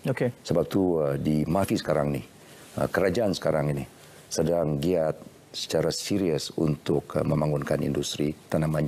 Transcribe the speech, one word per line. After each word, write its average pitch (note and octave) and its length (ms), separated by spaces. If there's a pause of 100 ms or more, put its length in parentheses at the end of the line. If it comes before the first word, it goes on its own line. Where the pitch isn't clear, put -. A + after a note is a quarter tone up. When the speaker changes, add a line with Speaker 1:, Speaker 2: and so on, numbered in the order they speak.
Speaker 1:
Okey. B2+ 400
Speaker 2:
Sebab E2 240
tu, F2+ 320
eh, C#2 160
di D2+ 280
mafi F#2+ 320
sekarang D2 360
ni, C#2+ 80
eh, - 680
kerajaan F#2+ 440
sekarang D2+ 400
ini C#2 120 (400)
sedang E2 560
giat D#2+ 520 (220)
secara D#2+ 380
serius F#2 680
untuk, D2+ 560
eh, D2+ 80
membangunkan D2 560
industri D2 540 (160)
tanaman D#2 380